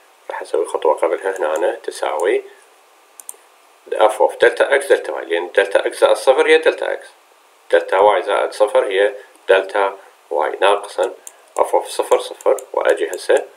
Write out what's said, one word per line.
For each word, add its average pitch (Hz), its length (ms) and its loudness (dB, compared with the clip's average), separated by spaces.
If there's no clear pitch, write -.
راح - 120 -10
أسوي - 240 -4
خطوة - 280 -2
قبلها 90 440 -4
هنا، 78 180 -2
أنا 87 280 -2
تساوي 95 600 -4
اف - 280 2
اوف - 200 2
دلتا 120 340 2
اكس 135 160 0
دلتا 92 220 0
واي، 65 120 -8
لأن 85 260 -4
دلتا - 360 0
اكس - 120 -10
زائد 92 160 4
صفر 143 320 2
هي 156 100 6
دلتا - 360 -2
اكس، - 140 -10
دلتا 85 280 2
واي 101 220 4
زائد - 300 -2
صفر 117 340 2
هي 101 280 2
دلتا 98 480 2
واي، 73 320 -2
ناقصًا 98 520 0
اف - 180 0
اوف 87 120 -2
صفر - 320 0
صفر. - 420 -2
وأجي - 380 0
هسه 104 340 0